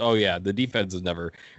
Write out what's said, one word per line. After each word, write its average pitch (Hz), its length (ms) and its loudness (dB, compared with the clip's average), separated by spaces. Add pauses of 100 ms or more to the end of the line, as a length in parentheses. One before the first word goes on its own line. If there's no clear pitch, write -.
oh, 117 140 4
yeah, 98 240 4
the 98 160 -2
defense 110 400 -2
is 90 80 -6
never 85 320 -4 (240)